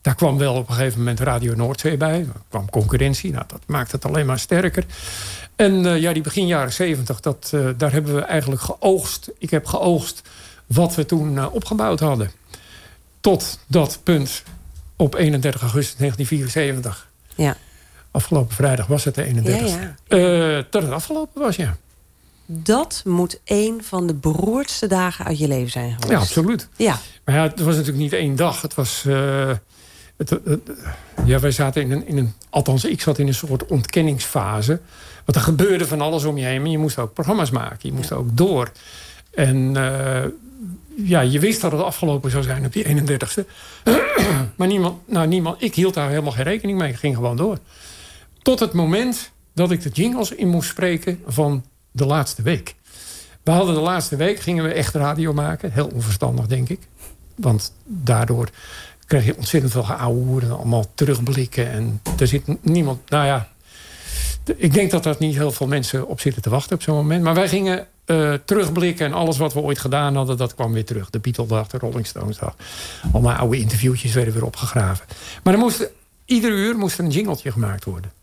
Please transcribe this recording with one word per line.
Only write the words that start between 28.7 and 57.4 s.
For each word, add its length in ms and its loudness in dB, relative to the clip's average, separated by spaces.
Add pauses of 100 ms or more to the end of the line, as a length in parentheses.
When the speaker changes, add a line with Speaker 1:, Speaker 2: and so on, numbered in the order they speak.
Speaker 1:
was, 320 -4
eh, 420 2 (680)
het, 120 -4
het, 300 0 (680)
ja, 140 6
wij 120 2
zaten 300 0
in 100 0
een, 160 -2
in 100 -2
een, 160 0 (160)
althans, 360 2
ik 160 -2
zat 160 2
in 100 2
een 60 2
soort 320 -4
ontkenningsfase. 1120 0 (460)
Want 120 4
er 60 4
gebeurde 440 4
van 140 -2
alles 220 0
om 140 0
je 80 -2
heen, 160 -2
maar 100 -2
je 60 0
moest 200 0
ook 160 -4
programma's 380 0
maken. 260 -4 (120)
Je 40 -6
moest 160 -6
Speaker 2:
Ja. 60 -4
Speaker 1:
ook 220 -2
door. 340 2 (600)
En, 440 2
eh, 480 0 (720)
ja, 260 2
je 180 2
wist 220 2
dat 100 0
het 100 -2
afgelopen 500 -2
zou 120 0
zijn 220 -2
op 80 -4
die 120 -2
eenendertigste. 600 0 (380)
<clears throat> 260 4 (460)
Maar 120 0
niemand, 280 2 (120)
nou, 200 2
niemand, 360 0
ik 120 -2
hield 180 4
daar 160 -2
helemaal 220 -2
geen 120 -2
rekening 340 -2
mee. 120 0
Ik 60 -4
ging 200 0
gewoon 220 -2
door. 200 0 (840)
Tot 180 4
het 140 0
moment 580 0 (220)
dat 180 2
ik 100 0
de 80 -6
jingles 420 0
in 160 -2
moest 220 0
spreken 580 -2
van 360 0 (280)
de 140 0
laatste 360 0
week. 340 -2 (680)
We 80 2
hadden 240 4
de 60 2
laatste 340 0
week, 240 0
gingen 240 0
we 100 -2
echt 200 -2
radio 400 0
maken. 380 -2
Heel 220 0
onverstandig, 540 0
denk 220 0
ik. 100 -6 (560)
Want 380 0 (120)